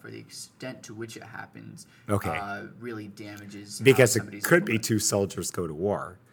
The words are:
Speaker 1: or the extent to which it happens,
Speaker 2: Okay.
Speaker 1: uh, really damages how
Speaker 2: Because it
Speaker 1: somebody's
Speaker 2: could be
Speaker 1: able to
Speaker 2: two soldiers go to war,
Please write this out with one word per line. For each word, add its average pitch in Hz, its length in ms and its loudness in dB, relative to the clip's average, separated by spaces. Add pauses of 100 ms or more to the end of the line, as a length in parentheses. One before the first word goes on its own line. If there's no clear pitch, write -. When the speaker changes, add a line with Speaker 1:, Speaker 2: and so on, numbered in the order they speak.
Speaker 1:
or 113 80 -14
the 113 80 -12
extent - 640 -14
to 117 100 -16
which 113 220 -12
it - 80 -16
happens, - 640 -16 (220)
Speaker 2:
Okay. 95 280 0
Speaker 1:
uh, 101 260 -8 (180)
really 110 260 -8
damages 104 720 -14
how 113 60 2
Speaker 2:
Because 127 300 10
it 110 40 4
Speaker 1:
somebody's 101 260 -6
Speaker 2:
could 180 200 6
be 127 80 -2
Speaker 1:
able 110 100 0
to - 60 -2
Speaker 2:
two 110 100 4
soldiers 98 520 0
go 87 160 -4
to 76 60 -8
war, 87 440 -4 (160)